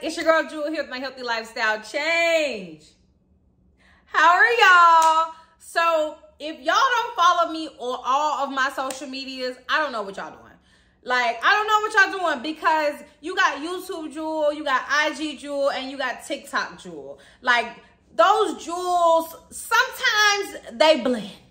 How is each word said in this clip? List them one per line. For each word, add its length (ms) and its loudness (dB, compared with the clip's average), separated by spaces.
It's 100 -8
your 80 2
girl 160 2
Jewel 240 -8
here 120 -6
with 80 -10
my 80 -10
Healthy 240 -10
Lifestyle 580 -4
Change. 1040 -2
How 300 4
are 100 6
y'all? 880 6
So 600 -2
if 220 -12
y'all 140 0
don't 420 0
follow 340 4
me 280 -8
on 260 -8
all 400 0
of 80 -8
my 240 0
social 320 -8
medias, 480 -10
I 80 0
don't 120 -2
know 120 -8
what 160 -12
y'all 100 -12
doing. 240 -20
Like, 400 -2
I 120 4
don't 120 0
know 140 4
what 140 -6
y'all 260 4
doing 220 -2
because 540 0
you 120 -8
got 280 0
YouTube 500 -10
Jewel, 400 -2
you 120 -10
got 220 0
I 280 0
G 240 -8
Jewel, 320 -2
and 200 -6
you 60 -12
got 300 -8
TikTok 560 -6
Jewel. 360 -16
Like, 280 0
those 480 2
jewels, 720 0
sometimes 1300 -2
they 220 4
blend 320 -4